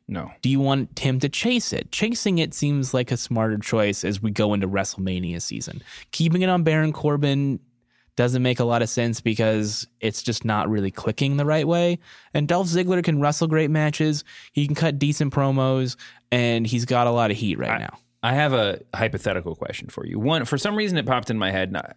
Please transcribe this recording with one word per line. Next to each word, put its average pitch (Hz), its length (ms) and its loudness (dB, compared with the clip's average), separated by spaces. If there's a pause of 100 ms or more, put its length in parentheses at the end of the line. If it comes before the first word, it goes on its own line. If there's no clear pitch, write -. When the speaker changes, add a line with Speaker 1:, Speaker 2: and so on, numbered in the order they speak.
Speaker 1:
No. 87 240 -8 (100)
Speaker 2:
Do 123 80 0
you 135 100 4
want 135 380 0
him 131 220 0
to 139 100 0
chase 240 420 -2
it? - 200 -6
Chasing 208 480 0
it 156 160 -2
seems 143 400 0
like 123 160 0
a 123 60 -2
smarter 110 420 0
choice 104 440 0
as 101 200 -4
we 107 80 0
go 104 240 2
into 98 120 0
WrestleMania 92 720 -4
season. - 400 -10 (300)
Keeping 165 300 2
it 185 80 2
on 180 140 2
Baron 156 300 2
Corbin 143 640 0 (560)
doesn't 123 260 2
make 127 180 2
a 123 60 2
lot 117 160 2
of 110 80 0
sense 117 320 -2
because 110 640 0 (140)
it's - 240 -4
just - 220 -4
not 107 220 2
really 101 220 0
clicking 139 480 -2
the 143 80 0
right 151 220 0
way. 175 320 2 (340)
And 147 140 0
Dolph 175 220 2
Ziggler 180 340 2
can 156 160 2
wrestle 147 280 2
great 156 220 2
matches. 151 540 0 (300)
He 147 120 2
can 147 80 0
cut 147 240 0
decent 143 340 0
promos, 131 640 2 (360)
and 120 340 2
he's 117 200 0
got 123 200 4
a 120 60 4
lot 117 180 4
of 101 80 0
heat 104 220 -2
right 60 100 -2
Speaker 1:
I, 113 80 0
Speaker 2:
now. - 220 -8 (240)
Speaker 1:
I 117 100 2
have 143 200 2
a 104 260 2 (160)
hypothetical 92 580 -2
question - 360 -10
for - 140 -12
you. - 140 -6
One, 131 280 0
for 143 120 -2
some 208 180 -2
reason 208 220 0
it 135 80 -2
popped 123 240 -2
in 113 80 0
my 95 140 0
head, 95 160 0
and 92 100 -6
I, - 200 -10